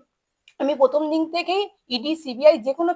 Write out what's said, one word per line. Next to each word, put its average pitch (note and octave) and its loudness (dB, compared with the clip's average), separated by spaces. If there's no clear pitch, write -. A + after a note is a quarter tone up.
আমি C#4 0
প্রথম C4+ 2
দিন D#4+ 0
থেকেই F4 -2
ইডি, B3+ -4
সিবিআই D4+ 2
যে B3 -4
কোনো E4+ 0